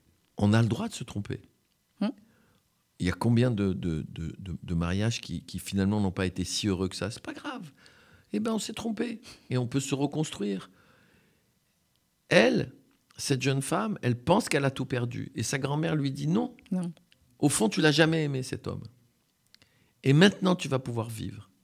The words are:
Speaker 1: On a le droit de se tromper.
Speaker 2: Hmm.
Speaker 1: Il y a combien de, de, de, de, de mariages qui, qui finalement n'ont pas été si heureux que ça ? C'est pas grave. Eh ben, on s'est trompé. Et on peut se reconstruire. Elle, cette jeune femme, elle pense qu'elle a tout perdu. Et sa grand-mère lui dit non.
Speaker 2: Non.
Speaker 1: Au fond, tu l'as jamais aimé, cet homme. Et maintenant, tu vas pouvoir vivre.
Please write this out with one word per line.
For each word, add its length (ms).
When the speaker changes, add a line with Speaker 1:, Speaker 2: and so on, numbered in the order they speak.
Speaker 1:
On 160
a 100
le 60
droit 200
de 60
se 80
tromper. 380
Speaker 2:
Hmm. 100
Speaker 1:
Il 60
y 40
a 20
combien 380
de, 220
de, 360
de, 300
de, 240
de 120
mariages 460
qui, 220
qui 160
finalement 420
n'ont 120
pas 140
été 180
si 240
heureux 200
que 80
ça ? 140
C'est 120
pas 120
grave. 380
Eh 80
ben, 120
on 80
s'est 120
trompé. 480
Et 80
on 80
peut 140
se 160
reconstruire. 760
Elle, 440
cette 260
jeune 200
femme, 400
elle 140
pense 320
qu'elle 160
a 60
tout 160
perdu. 480
Et 80
sa 160
grand-mère 380
lui 160
dit 160
non. 260
Speaker 2:
Non. 220
Speaker 1:
Au 80
fond, 200
tu 120
l'as 120
jamais 320
aimé, 180
cet 240
homme. 160
Et 80
maintenant, 420
tu 140
vas 100
pouvoir 300
vivre. 420